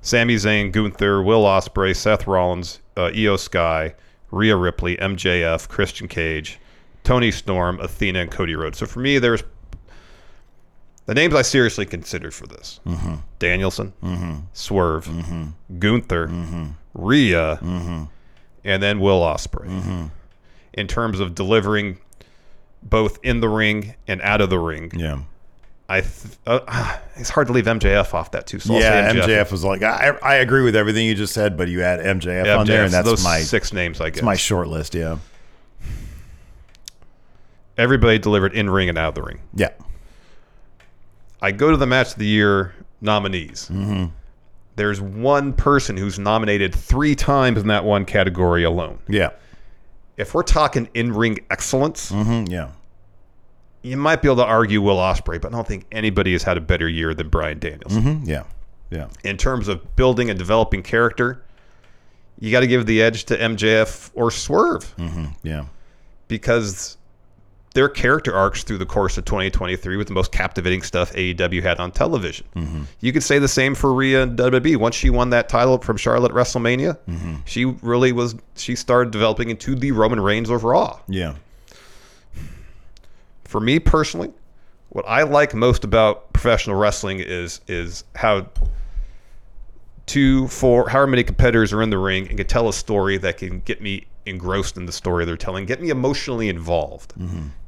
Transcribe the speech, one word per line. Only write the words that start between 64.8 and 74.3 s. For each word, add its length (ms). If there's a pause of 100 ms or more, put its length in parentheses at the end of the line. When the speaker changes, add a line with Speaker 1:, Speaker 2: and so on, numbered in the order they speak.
Speaker 2:
Mm-hmm, 280 (180)
yeah. 240 (600)
Speaker 1:
Because 680 (800)
their 120
character 460
arcs 300
through 140
the 80
course 320
of 60
twenty 260
twenty-three 460
with 120
the 60
most 180
captivating 500
stuff 320
A 60
E 140
W 280
had 160
on 140
television. 520 (120)
Speaker 2:
Mm-hmm. 260 (180)
Speaker 1:
You 120
could 100
say 160
the 80
same 300
for 180
Rhea 300
and 120